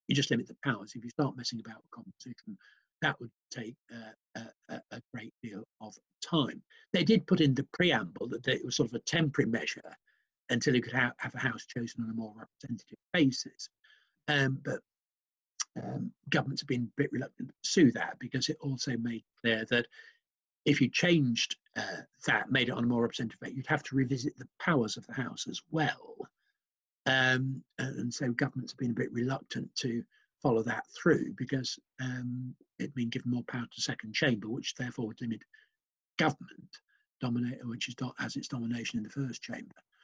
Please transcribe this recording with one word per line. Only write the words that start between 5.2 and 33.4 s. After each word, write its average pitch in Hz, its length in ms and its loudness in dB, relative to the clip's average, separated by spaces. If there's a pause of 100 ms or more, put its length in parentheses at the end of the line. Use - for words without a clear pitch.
deal 110 240 -10 (140)
of 107 140 -12 (280)
time. - 400 0 (300)
They 180 120 2
did 220 220 4
put 185 140 4
in 139 140 6
the 135 180 0
preamble 120 560 0
that 123 180 -6
it 127 180 0
was 127 120 -4
sort 120 140 2
of 123 40 -12
a 113 60 -2
temporary 147 500 2
measure - 460 -4 (540)
until 123 240 4
you 123 80 6
could 120 100 -6
ha-, 123 260 2
have - 160 -6
a 123 40 -8
house 113 280 -2
chosen 117 380 -6
on 113 60 -4
a 110 40 -6
more 110 220 -6
representative - 640 -12 (140)
basis. - 560 2 (600)
Um, 135 360 4
but, - 160 -4 (1040)
um, - 300 -6 (160)
governments - 340 -2
have - 60 -14
been 123 160 0
a 110 160 -6
bit - 120 2
reluctant - 360 -6
to - 140 -20
pursue 147 300 8
that - 280 -6
because 127 280 -4
it 151 120 -4
also 135 380 -2
made 117 260 -4 (160)
clear 113 300 0
that 120 160 2 (800)
if 143 160 6
you 135 80 6
changed, 151 680 4 (200)
uh, - 260 -6 (240)
that, 113 260 2
made 127 160 4
it 127 40 -2
on 120 120 0
a - 20 4
more 120 160 4
representative 117 380 -2
basis, 147 160 -8
you'd 131 100 -6
have 147 160 4
to - 140 -2
revisit 131 420 2
the - 100 -16 (120)
powers 127 360 4
of 113 100 -14
the - 80 -12
House - 340 -4
as - 120 -8 (100)
well. - 460 -2 (920)
Um, 131 560 2 (160)
and, 131 200 -4
and 120 160 -2
so 123 180 0
governments 127 400 -2
have - 60 -18
been 120 140 0
a - 20 0
bit - 180 -2
reluctant - 640 -4
to 117 260 -2 (380)
follow 113 220 4
that 113 240 -2 (100)
through - 400 4
because, 127 420 -2 (220)
um, 127 540 -4 (240)
it'd - 160 -6
been 120 140 0
given 123 220 -2
more 123 140 0